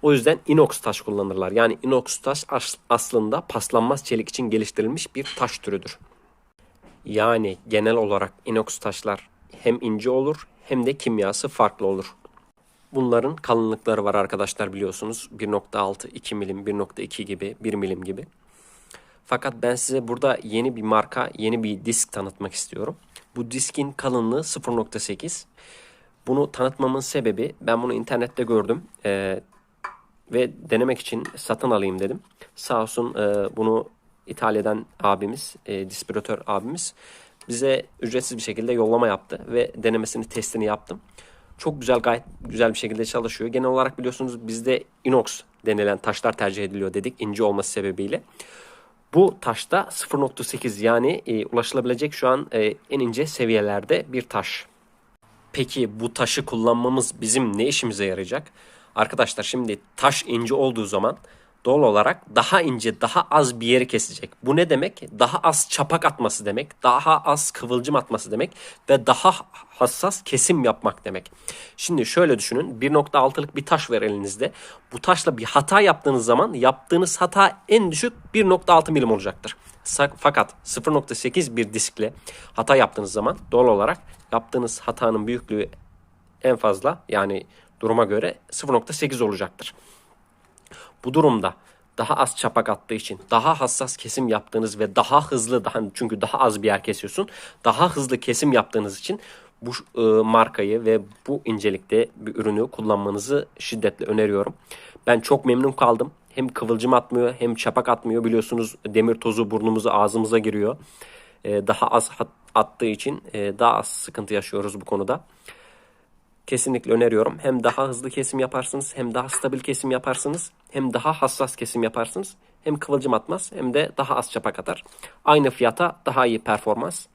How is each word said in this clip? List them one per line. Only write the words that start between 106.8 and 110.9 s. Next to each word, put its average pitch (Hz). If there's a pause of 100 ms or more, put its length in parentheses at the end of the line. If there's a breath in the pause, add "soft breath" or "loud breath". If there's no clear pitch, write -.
atmıyor, 123
hem 120
çapak 120
atmıyor. 117
Biliyorsunuz 113 (120)
demir 110
tozu 113
burnumuza, 110
ağzımıza 110
giriyor. 107 (640 loud breath)